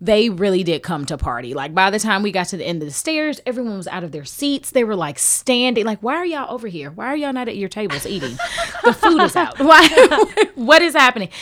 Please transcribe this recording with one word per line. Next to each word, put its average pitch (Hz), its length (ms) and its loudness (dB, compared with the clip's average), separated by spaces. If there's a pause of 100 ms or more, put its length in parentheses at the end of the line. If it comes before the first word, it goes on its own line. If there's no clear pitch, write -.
they 214 280 2
really 185 340 0
did 165 200 -2
come 151 220 -6
to 147 120 -8
party. 127 360 -6
Like, 143 200 -8
by 190 160 2
the 208 100 -2
time 208 220 -2
we 208 100 -2
got 180 180 -2
to 196 80 -8
the - 80 -8
end 170 180 -4
of 151 40 -8
the 147 60 -12
stairs, 311 520 -4
everyone 233 320 -6
was 180 100 -10
out 175 160 -8
of 160 80 -10
their 143 140 -14
seats. - 460 -6
They 247 120 2
were, 214 120 -2
like, 160 220 -4
standing. 247 680 0
Like, 214 180 -4
"Why 254 140 -2
are 349 80 -4
y'all 294 280 -6
over 233 140 -10
here? 151 240 -10
Why 220 160 -10
are 277 80 -4
y'all 285 160 -4
not 254 160 -6
at 233 80 -8
your 196 140 -6
tables 196 360 -6
eating? 175 320 -8 (460)
The 415 100 6
food 349 280 2
is 330 160 2
out. 339 220 -4
<laughs> - 0 -
Why? 311 280 8 (600)
<laughs> - 60 -20
What 285 260 6
is 330 120 0
happening?" 247 360 2 (120)